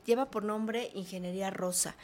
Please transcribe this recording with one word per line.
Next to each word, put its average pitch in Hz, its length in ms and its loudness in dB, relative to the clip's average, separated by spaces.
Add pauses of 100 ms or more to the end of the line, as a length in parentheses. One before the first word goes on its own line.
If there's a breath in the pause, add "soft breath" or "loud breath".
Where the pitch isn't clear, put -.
lleva 262 240 4
por 214 140 -2
nombre 220 500 0
Ingeniería 185 560 -4
Rosa, 180 540 0